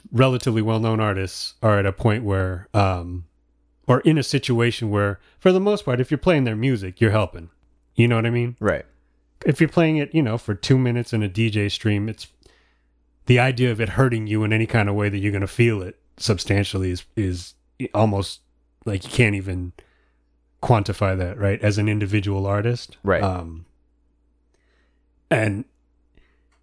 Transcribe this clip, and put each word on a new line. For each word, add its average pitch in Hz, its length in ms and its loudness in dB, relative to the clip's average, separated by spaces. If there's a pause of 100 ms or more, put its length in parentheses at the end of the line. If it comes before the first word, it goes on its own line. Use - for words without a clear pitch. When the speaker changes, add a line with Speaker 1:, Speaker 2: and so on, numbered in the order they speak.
(120)
Speaker 1:
relatively 123 480 2
well-known 110 400 0
artists 95 600 -4
are 107 160 4
at 98 80 2
a 95 60 0
point 113 320 0
where, 92 500 -2
um, 90 500 -2 (640)
or 127 120 4
in 160 180 4
a 135 40 0
situation 117 680 0
where, 101 280 0 (200)
for 185 120 4
the 185 100 4
most 202 260 0
part, 123 120 0
if 127 120 -2
you're 143 80 0
playing 156 260 2
their 113 120 -2
music, 107 440 -2
you're 113 100 4
helping. 92 380 -2 (460)
You 120 140 4
know 117 80 2
what 113 80 0
I 117 60 0
mean? 120 280 -2
Speaker 2:
Right. 95 280 -2 (580)
Speaker 1:
If - 160 2
you're 156 80 2
playing 156 300 2
it, 143 160 -4
you 160 80 2
know, 113 160 0
for - 160 -4
two 131 240 2
minutes 120 340 -2
in 110 100 0
a 104 60 -2
D 110 220 0
J 104 180 0
stream, 104 400 -2
it's, - 180 -12 (1000)
the 123 120 6
idea 123 320 2
of 110 120 -2
it 101 80 -4
hurting 120 360 0
you 107 180 0
in 107 80 0
any 110 140 2
kind 107 220 2
of 101 60 0
way 104 160 0
that 101 80 -4
you're 101 120 0
gonna 98 160 -2
feel 113 360 2
it - 160 -12 (180)
substantially 98 720 -2
is, 87 140 -6 (120)
is 92 360 -4 (400)
almost, 104 480 0 (460)
like, 98 180 -4
you - 60 -14
can't 107 240 2
even 92 400 -6 (880)
quantify 101 560 2
that, 92 200 -6
right? 101 220 0
As 104 160 0
an 104 100 0
individual 101 600 -2
artist. 104 580 -4
Speaker 2:
Right. 98 180 2
Speaker 1:
Um, 85 440 -6 (1600)
and, 110 360 -2 (960)